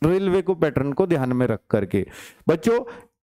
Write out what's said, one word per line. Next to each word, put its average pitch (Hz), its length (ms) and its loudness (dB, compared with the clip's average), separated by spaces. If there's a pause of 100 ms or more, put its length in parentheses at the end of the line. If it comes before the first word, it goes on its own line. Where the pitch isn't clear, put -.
रेलवे 185 380 2
को 175 140 0
पैटर्न 143 380 0
को 190 140 2
ध्यान 131 260 2
में 127 140 2
रख 113 120 -2 (100)
करके। 98 380 -2 (400)
बच्चों, 226 340 2 (420)